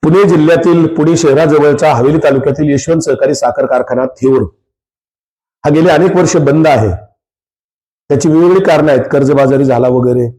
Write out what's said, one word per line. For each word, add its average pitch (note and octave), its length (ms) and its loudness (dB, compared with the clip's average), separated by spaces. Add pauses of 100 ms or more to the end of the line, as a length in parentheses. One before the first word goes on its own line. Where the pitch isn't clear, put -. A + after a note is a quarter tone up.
पुणे F3 240 2
जिल्ह्यातील E3+ 560 2 (100)
पुणे D#3+ 220 0
शहराजवळचा D3+ 760 2
हवेली C3 300 0
तालुक्यातील C#3+ 460 -2
यशवंत D#3+ 320 -2
सहकारी C#3 340 -2
साखर B2 300 -4
कारखाना B2+ 400 -2
थेऊर C3 360 -2 (1200)
हा D3+ 60 -2
गेले D#3 200 2
अनेक E3+ 260 0
वर्ष F3+ 220 0
बंद D3+ 300 2
आहे. A2 240 2 (1160)
त्याची D3 200 0
वेगवेगळी F3 340 2
कारणं D#3 280 0
आहेत, B2+ 200 0
कर्जबाजारी C#3 540 0
झाला B2 220 0
वगैरे B2 520 -2